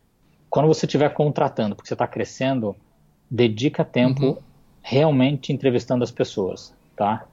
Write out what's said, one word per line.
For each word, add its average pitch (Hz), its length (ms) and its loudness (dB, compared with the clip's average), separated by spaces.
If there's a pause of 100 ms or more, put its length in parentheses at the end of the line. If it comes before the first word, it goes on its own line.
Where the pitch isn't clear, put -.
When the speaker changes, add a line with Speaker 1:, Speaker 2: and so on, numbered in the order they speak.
(500)
Speaker 1:
quando 143 180 2
você 156 180 2
estiver 147 240 2
contratando, 139 640 -2
porque - 120 -20
você 117 80 -6
tá 120 120 -2
crescendo, 117 680 -4 (540)
dedica 120 540 0
tempo 131 420 0
Speaker 2:
Uhum. 139 120 0 (440)
Speaker 1:
realmente 139 720 2
entrevistando 123 520 0
as 113 80 -2
pessoas, - 640 -6 (220)
tá? 104 380 -2